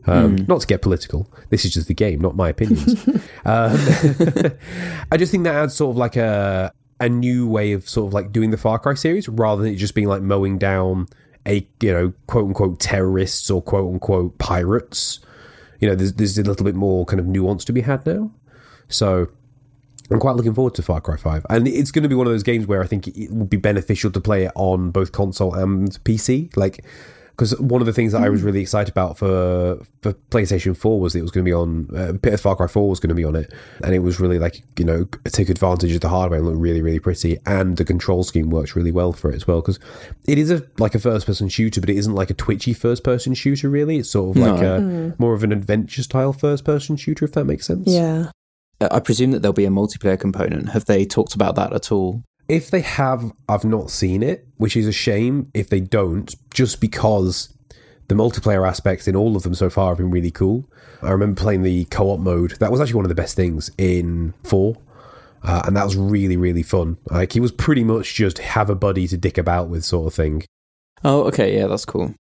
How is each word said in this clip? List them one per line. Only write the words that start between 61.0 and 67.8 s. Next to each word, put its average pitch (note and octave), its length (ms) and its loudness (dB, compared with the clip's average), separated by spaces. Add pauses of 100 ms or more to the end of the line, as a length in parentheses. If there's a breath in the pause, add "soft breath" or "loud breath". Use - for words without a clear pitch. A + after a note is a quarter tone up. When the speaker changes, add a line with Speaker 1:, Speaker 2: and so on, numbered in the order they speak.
Speaker 1:
I F#2+ 100 -2
remember G2 280 2
playing F#2+ 220 2
the F2+ 240 2
co-op G2 340 0
mode. F2 400 0
That A2 100 2
was B2+ 120 2
actually A#2 140 0
one G2 100 2
of F2+ 40 0
the E2+ 60 0
best E2 220 -2
things E2+ 400 -2
in E2+ 560 0 (100)
four. G2+ 320 2 (640 loud breath)
Uh, F2+ 240 0
and G2 120 2
that G2+ 80 2
was G2 100 -2
really, G2 400 2
really F2 280 0
fun. E2+ 340 0 (120)
Like, F2 280 0
it - 20 4
was A#2+ 140 0
pretty C3 320 2